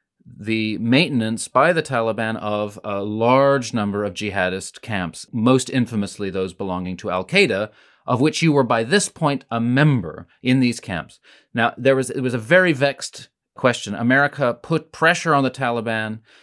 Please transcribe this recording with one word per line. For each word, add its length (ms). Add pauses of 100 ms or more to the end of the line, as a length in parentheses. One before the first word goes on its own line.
(260)
the 540
maintenance 680
by 240
the 120
Taliban 540
of 460
a 200
large 720
number 300
of 120
jihadist 640
camps, 500
most 380
infamously 600
those 220
belonging 440
to 140
Al-Qaeda, 580 (380)
of 140
which 200
you 100
were 120
by 200
this 260
point 420
a 80
member 680 (140)
in 180
these 200
camps. 400 (340)
Now, 240
there 180
was, 140
it 120
was 120
a 60
very 340
vexed 560 (260)
question. 380
America 600
put 380
pressure 440
on 80
the 80
Taliban 680 (220)